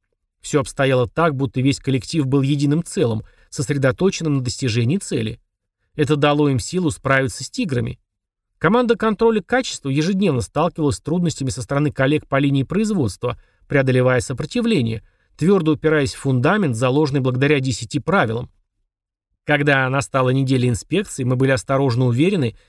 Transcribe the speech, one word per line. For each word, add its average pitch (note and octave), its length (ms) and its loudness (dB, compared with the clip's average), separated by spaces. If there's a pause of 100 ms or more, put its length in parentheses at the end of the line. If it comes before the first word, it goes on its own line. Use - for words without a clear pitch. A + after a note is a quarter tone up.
(420)
Всё - 180 0
обстояло C3 500 0
так, E3 260 0
будто C3 240 -4
весь C3 200 2
коллектив C3+ 480 -2
был C3+ 160 2
единым D3 400 0
целым, A2+ 400 -2 (260)
сосредоточенным D3 840 0
на C3+ 60 0
достижении A#2+ 560 0
цели. A#2 440 -6 (540)
Это D3+ 200 0
дало D3 340 2
им C3 100 0
силу E3+ 320 -4
справиться C3+ 520 -2
с - 60 -12
тиграми. B2 500 -4 (600)
Команда A3+ 360 2
контроля A3 460 2
качества - 480 -4
ежедневно D#3 520 0
сталкивалась D3+ 560 -2
с - 40 -16
трудностями D#3 480 -2
со A#2 140 -6
стороны C#3+ 280 0
коллег C#3+ 360 0
по C#3 100 0
линии C#3 240 2
производства, D#3+ 800 -2 (260)
преодолевая B2+ 520 2
сопротивление, C#3 840 -2 (340)
твёрдо E3 360 2
упираясь D3+ 420 0
в - 60 -16
фундамент, C#3 560 2
заложенный C3+ 460 0
благодаря C3 380 2
десяти C3 400 -4
правилам. C3 520 -2 (920)
Когда C#3+ 440 2
настала C3 400 0
неделя C3 400 2
инспекции, C#3 560 -4
мы B2+ 100 0
были C3+ 160 2
осторожно C3 540 0
уверены C3+ 500 0 (140)